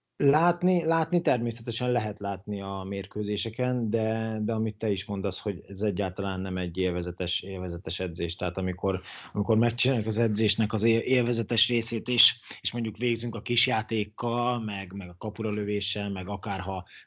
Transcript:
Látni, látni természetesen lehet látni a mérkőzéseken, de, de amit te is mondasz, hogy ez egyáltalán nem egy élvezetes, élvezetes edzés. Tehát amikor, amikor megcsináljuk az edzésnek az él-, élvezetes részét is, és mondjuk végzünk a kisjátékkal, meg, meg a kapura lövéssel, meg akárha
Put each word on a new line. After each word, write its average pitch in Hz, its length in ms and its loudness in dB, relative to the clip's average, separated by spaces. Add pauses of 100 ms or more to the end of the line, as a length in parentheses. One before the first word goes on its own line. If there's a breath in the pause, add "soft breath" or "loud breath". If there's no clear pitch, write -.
(240)
Látni, 170 640 4
látni 165 360 2
természetesen 120 720 0
lehet 107 280 0
látni 101 420 -4
a 98 260 -4
mérkőzéseken, 107 1000 -2
de, 110 520 0
de 107 120 0
amit 110 220 0
te 110 140 -2
is 98 160 0
mondasz, 98 340 -2
hogy 98 280 -4
ez 95 140 -8
egyáltalán 95 580 -2
nem 92 180 -2
egy 90 200 -4
élvezetes, 90 640 0
élvezetes 90 580 -6
edzés. 85 360 -2
Tehát 87 220 -2
amikor, 92 440 0 (320 loud breath)
amikor 107 240 2
megcsináljuk 117 500 2
az 107 100 0
edzésnek 107 560 2
az 104 100 2
él-, 113 160 6
élvezetes 117 680 2
részét 117 400 0
is, 123 320 4 (220 loud breath)
és - 100 -6
mondjuk 117 260 -4
végzünk 117 380 0
a 104 60 -6
kisjátékkal, 120 1160 0
meg, 98 340 -6
meg 92 160 -8
a 87 80 -14
kapura 107 320 -4
lövéssel, 104 600 -2
meg 92 200 -4
akárha 95 560 -4 (220 loud breath)